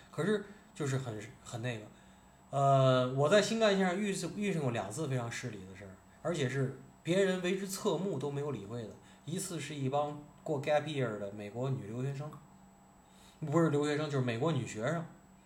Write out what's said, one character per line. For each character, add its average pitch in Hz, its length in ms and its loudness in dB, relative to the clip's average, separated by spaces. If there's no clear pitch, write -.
可 147 140 -4
是 202 180 2
就 151 120 -4
是 131 100 0
很， 110 240 -6
很 117 160 -10
那 117 180 -4
个， 104 60 -14
呃， 131 640 6
我 139 160 2
在 202 140 8
新 220 180 0
干 208 160 6
线 196 80 4
上 180 140 2
遇， 202 180 0
遇 202 160 0
上 160 100 0
过 131 80 2
两 107 200 -2
次 143 180 -4
非 131 80 0
常 117 140 -4
失 120 200 -8
礼 107 160 -10
的 95 100 -16
事 101 80 -16
儿， 98 60 -14
而 170 120 -2
且 139 140 0
是 131 320 -2
别 180 200 4
人 185 200 2
为 185 140 0
之 190 120 -6
侧 185 280 -2
目 180 220 -2
都 143 120 -4
没 143 100 -4
有 147 100 -4
理 104 160 -8
会 117 160 -8
的。 104 80 -10
一 165 140 -6
次 165 220 -6
是 143 140 -10
一 139 140 -2
帮 147 320 0
过 147 180 -2
gap 151 220 4
year 135 360 -2
的 101 140 -6
美 104 160 -10
国 123 220 -4
女 107 160 -4
留 117 160 -6
学 139 100 -2
生， 147 160 -8
不 156 200 2
是 160 100 6
留 143 140 2
学 147 120 2
生， 151 140 -2
就 139 80 0
是 127 60 2
美 117 140 0
国 151 120 2
女 123 160 0
学 107 220 -6
生。 165 160 -2